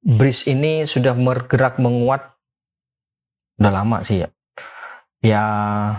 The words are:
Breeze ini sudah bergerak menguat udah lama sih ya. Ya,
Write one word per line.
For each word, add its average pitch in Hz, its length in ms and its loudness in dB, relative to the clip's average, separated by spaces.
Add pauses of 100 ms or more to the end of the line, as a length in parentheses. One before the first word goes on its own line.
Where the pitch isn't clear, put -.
Breeze 135 480 2
ini 151 400 0
sudah 127 240 2
bergerak 127 640 0
menguat 123 560 0 (1300)
udah 104 80 4
lama 101 320 -2
sih 92 240 -2
ya. - 40 -14 (920)
Ya, 107 240 2 (540)